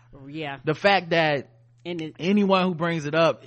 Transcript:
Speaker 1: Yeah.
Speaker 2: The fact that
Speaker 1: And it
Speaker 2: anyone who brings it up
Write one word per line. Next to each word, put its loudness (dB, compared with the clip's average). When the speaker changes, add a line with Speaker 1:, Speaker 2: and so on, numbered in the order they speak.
Speaker 1:
Yeah. -10
Speaker 2:
The -2
fact 2
that 0
Speaker 1:
And -8
it -12
Speaker 2:
anyone 2
who -2
brings -4
it -4
up 2